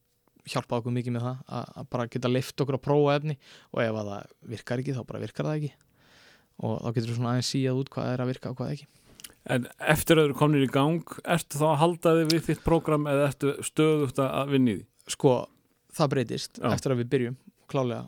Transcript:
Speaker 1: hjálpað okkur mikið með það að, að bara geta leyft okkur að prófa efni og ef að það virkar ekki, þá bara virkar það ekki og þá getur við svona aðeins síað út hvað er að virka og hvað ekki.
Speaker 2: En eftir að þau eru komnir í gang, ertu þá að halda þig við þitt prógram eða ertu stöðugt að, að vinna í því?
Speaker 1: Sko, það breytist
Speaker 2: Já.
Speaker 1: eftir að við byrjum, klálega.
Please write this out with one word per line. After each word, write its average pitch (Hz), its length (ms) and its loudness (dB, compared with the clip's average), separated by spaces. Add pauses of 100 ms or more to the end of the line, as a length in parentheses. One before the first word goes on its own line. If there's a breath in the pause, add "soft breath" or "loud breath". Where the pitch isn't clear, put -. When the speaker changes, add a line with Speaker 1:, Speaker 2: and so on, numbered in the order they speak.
(460)
Speaker 1:
hjálpað 123 340 -4
okkur 120 140 -4
mikið 123 220 -4
með 117 100 -4
það 127 220 -8
að, 123 180 -8 (100)
að 131 140 -14
bara 120 180 -4
geta 123 220 -2
leyft 127 320 -2
okkur 135 160 -2
að - 80 -10
prófa 143 320 4
efni 147 180 -4 (380 loud breath)
og - 100 -2
ef 110 160 -2
að 104 120 -6
það 101 120 -10 (260)
virkar 120 300 -6
ekki, 135 160 -4
þá 123 120 -6
bara 107 120 -8
virkar 110 260 -6
það 156 120 -4
ekki 151 140 -4 (880 soft breath)
og 113 200 -2
þá - 140 -8
getur 113 160 -2
við 117 80 -4
svona 120 160 -2
aðeins 123 160 0
síað 131 320 0
út 135 80 -8
hvað 123 240 -6
er 127 100 -4
að 127 100 -2
virka - 180 -10
og 127 60 -12
hvað 127 160 -6
ekki. - 140 -12 (580 loud breath)
Speaker 2:
En 127 220 -2 (120)
eftir 156 380 4
að - 20 8
þau 151 100 6
eru 131 80 -4
komnir 147 280 4
í 123 40 2
gang, 147 520 0
ertu - 360 -2
þá 151 80 0
að 156 140 2
halda 165 360 4
þig 160 180 4
við 165 120 2
þitt 156 180 -2
prógram 156 440 2
eða 143 220 2
ertu 139 320 -2
stöðugt 151 580 2
að, 135 120 2
að 143 200 -2
vinna 131 200 6
í 98 60 0
því? - 80 -10 (220)
Speaker 1:
Sko, - 240 2 (640)
það 147 160 2
breytist 127 500 -4
Speaker 2:
Já. - 100 -2
Speaker 1:
eftir 110 240 0
að 123 60 0
við 120 100 -4
byrjum, 127 280 -2 (320)
klálega. 123 380 -2